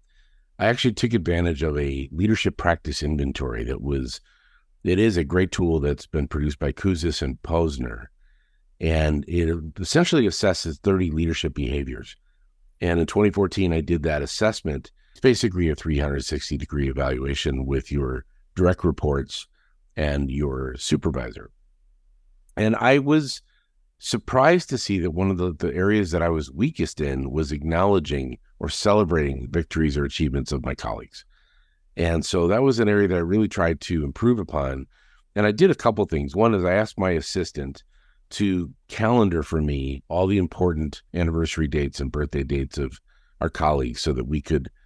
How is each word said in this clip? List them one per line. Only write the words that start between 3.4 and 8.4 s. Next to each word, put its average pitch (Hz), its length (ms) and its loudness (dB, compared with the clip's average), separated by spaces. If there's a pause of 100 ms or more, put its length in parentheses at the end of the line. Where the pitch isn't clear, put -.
that 62 180 -6
was, 65 380 -4 (640)
it 92 160 2
is 107 160 4
a 85 80 2
great 92 300 0
tool 82 260 2
that's 71 280 -2
been 71 200 -2
produced 73 320 -2
by 71 140 -2
Kouzes 85 480 -2
and 65 200 -4
Posner. 65 640 -2 (720)